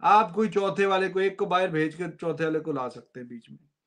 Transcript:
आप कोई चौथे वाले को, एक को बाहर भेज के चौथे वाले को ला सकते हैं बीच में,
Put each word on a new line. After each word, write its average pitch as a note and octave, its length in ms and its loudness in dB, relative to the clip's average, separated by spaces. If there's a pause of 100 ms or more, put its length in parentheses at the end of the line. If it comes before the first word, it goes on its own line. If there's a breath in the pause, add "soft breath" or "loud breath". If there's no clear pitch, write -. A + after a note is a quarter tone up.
आप F#3+ 320 6
कोई G#3+ 140 2
चौथे G3 380 0
वाले F#3+ 220 2
को, F#3 120 -2
एक F#3+ 180 0
को G3+ 80 0
बाहर F#3 220 2
भेज D#3 260 -2
के F3 140 -6
चौथे D#3+ 360 -4
वाले D#3+ 160 0
को D#3 120 -6
ला B2+ 160 -4
सकते - 320 -18
हैं A#2+ 80 -14
बीच A#2+ 220 -18
में, C#3+ 80 -20 (280)